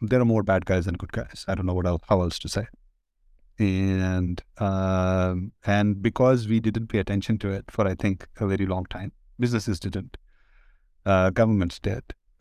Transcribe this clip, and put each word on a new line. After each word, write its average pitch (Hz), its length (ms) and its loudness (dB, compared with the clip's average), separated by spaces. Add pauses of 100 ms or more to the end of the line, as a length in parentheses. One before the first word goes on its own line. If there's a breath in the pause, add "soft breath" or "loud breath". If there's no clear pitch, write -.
there 123 200 2
are 123 40 4
more 113 180 4
bad 98 240 2
guys 92 200 2
than 90 80 -4
good - 180 -10
guys. - 340 -8
I 95 80 -2
don't 92 120 -2
know 90 80 0
what 90 120 0
else, 87 220 0
how 98 140 4
else 87 180 -4
to - 80 -10
say. 104 180 -4 (920)
And, 95 840 0 (160)
um, 92 920 0 (120)
and 104 380 2
because 120 460 2
we 113 100 4
didn't 110 300 -2
pay 113 100 0
attention 101 400 0
to 101 120 -4
it 98 200 -6
for, 104 160 0
I 95 80 0
think, 95 320 -2 (140)
a 110 80 0
very 98 180 0
long 92 200 -2
time, - 260 -10 (260)
businesses 120 400 0
didn't, - 380 -8 (920)
uh, 95 240 6
governments 101 480 2
did. - 240 -4 (380)